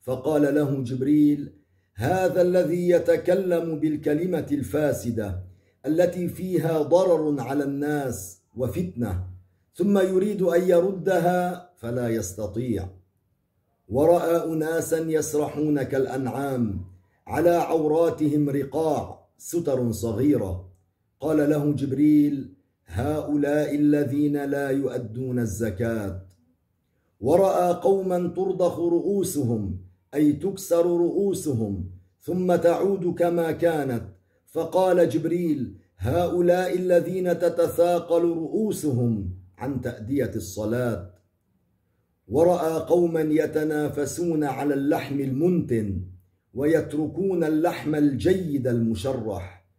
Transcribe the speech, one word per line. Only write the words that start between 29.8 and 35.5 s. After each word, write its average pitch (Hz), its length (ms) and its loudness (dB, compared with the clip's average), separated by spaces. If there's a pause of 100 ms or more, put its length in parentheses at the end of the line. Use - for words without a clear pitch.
أي 147 180 4
تكسر 170 540 0
رؤوسهم، 156 1040 0 (320)
ثم 180 340 0
تعود 175 580 2
كما 170 380 0
كانت. 147 500 0 (440)
فقال 175 600 2
جبريل: 156 640 -2 (220)